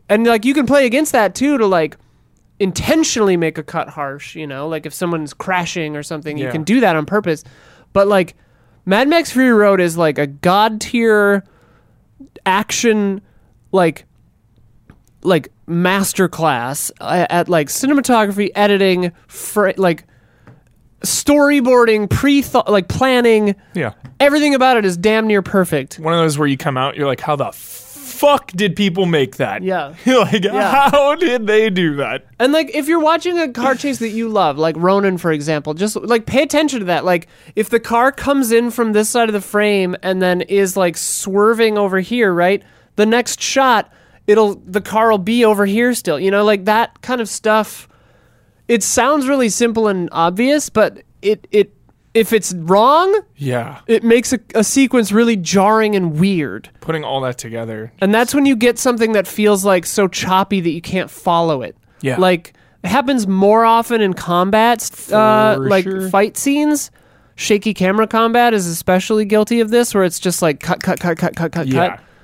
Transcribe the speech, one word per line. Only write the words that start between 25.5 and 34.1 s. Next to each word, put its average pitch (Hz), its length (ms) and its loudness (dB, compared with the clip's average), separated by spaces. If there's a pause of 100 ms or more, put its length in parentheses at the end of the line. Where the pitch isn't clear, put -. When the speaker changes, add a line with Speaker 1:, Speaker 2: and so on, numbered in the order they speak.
Speaker 2:
One 160 160 -4
of 170 60 2
those 156 180 0
where 151 100 0
you 139 80 -2
come 135 200 -4
out, 131 200 -4
you're 143 100 -2
like, 131 140 -4
"How 151 160 -2
the 120 160 -6
fuck - 1000 -2
did 180 240 -2
people 190 300 0
make 151 300 0
that?" 127 260 -4
Speaker 1:
Yeah. 165 380 -6
Speaker 2:
<laughs> - 40 -20
You're 247 160 4
like, 190 240 0
Speaker 1:
Yeah. 269 460 2
Speaker 2:
"How 285 240 4
did 247 320 -2
they 214 240 2
do 170 260 0
that?" 131 300 -6 (120)
Speaker 1:
And, 262 140 2
like, 320 220 0
if 285 140 -2
you're 330 120 0
watching 339 380 0
a 320 120 -2
car 247 240 -2
chase 262 260 -6
that 226 100 -4
you 226 180 -6